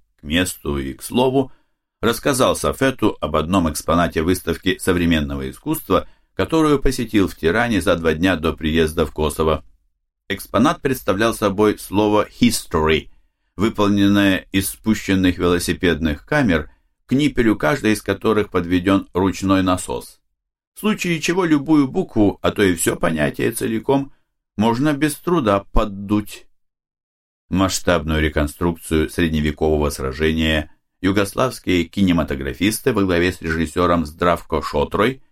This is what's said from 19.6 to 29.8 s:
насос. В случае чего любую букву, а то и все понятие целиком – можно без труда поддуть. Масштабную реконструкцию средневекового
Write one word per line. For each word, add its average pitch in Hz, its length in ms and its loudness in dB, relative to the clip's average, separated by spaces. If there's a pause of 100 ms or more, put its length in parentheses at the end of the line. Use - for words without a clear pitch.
насос. 90 580 -4 (540)
В - 60 -20
случае 180 400 -2
чего 180 240 0
любую 151 420 4
букву, 101 540 0
а 90 100 0
то 104 120 0
и 92 120 4
все 107 220 -2
понятие 80 560 -2
целиком – 123 600 -2 (440)
можно 117 360 2
без 147 240 0
труда 117 440 2
поддуть. 101 840 -2 (1040)
Масштабную 87 720 0
реконструкцию 78 880 -2
средневекового 78 800 0